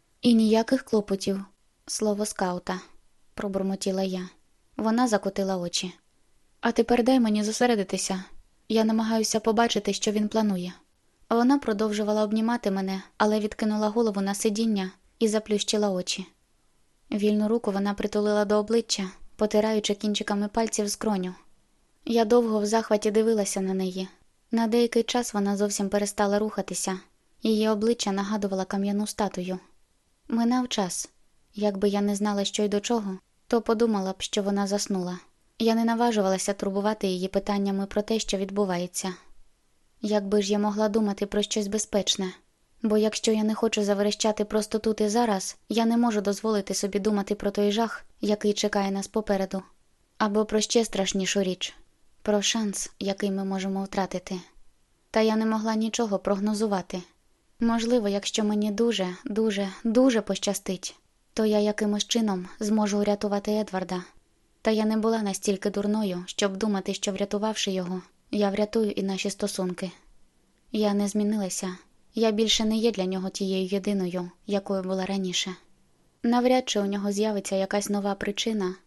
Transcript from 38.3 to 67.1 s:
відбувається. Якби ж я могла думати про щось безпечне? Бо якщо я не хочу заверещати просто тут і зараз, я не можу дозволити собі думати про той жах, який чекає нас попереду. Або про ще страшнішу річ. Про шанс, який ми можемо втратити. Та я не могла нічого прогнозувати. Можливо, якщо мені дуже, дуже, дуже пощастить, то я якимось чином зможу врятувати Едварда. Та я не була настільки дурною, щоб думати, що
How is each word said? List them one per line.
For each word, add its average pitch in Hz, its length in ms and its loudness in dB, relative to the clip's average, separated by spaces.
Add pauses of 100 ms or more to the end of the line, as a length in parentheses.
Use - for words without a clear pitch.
відбувається. 190 760 -2 (880)
Якби 208 400 2
ж 196 100 0
я 208 80 2
могла 208 300 0
думати 208 360 0
про 208 160 0
щось 208 260 -2
безпечне? 196 640 -2 (500)
Бо 214 140 2
якщо 214 340 0
я 214 120 2
не 214 120 0
хочу 220 280 0
заверещати 208 640 0
просто 214 340 -2
тут 220 220 0
і 214 80 2
зараз, 214 480 0 (120)
я 226 160 2
не 233 120 2
можу 233 240 2
дозволити 202 520 -2
собі 202 260 -2
думати 202 360 0
про 202 160 -2
той 208 200 2
жах, 214 340 -2 (160)
який 208 320 0
чекає 202 380 0
нас 196 160 -4
попереду. 190 560 -2 (540)
Або 214 280 2
про 214 160 0
ще 226 240 2
страшнішу 190 580 0
річ. 185 300 -6 (480)
Про 208 200 0
шанс, 208 580 -2
який 196 320 -2
ми 190 140 -2
можемо 190 380 -2
втратити. 185 560 -6 (720)
Та 220 100 2
я 220 140 4
не 220 100 2
могла 220 300 0
нічого 220 440 0
прогнозувати. 202 840 -2 (580)
Можливо, 233 480 2
якщо 202 360 -2
мені 208 280 0
дуже, 202 440 0 (100)
дуже, 202 440 -2 (140)
дуже 233 380 4
пощастить, - 720 -4 (380)
то 220 120 2
я 214 140 4
якимось 208 480 0
чином 196 400 0 (120)
зможу 208 380 2
врятувати 202 540 0
Едварда. 185 520 -2 (580)
Та 220 100 2
я 220 140 2
не 220 120 2
була 220 240 2
настільки 202 480 -2
дурною, 202 580 -2
щоб 196 300 -2
думати, 202 360 -2
що - 180 -4